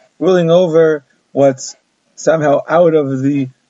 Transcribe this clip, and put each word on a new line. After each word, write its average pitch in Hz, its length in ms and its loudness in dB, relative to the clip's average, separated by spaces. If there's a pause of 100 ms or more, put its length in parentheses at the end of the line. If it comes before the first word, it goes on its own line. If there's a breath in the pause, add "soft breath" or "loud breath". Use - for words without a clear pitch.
(180 soft breath)
ruling 170 320 0
over 165 520 2 (300)
what's 135 440 -2 (380)
somehow 147 540 -2
out 165 260 2
of 135 280 -2
the 139 260 -4 (220)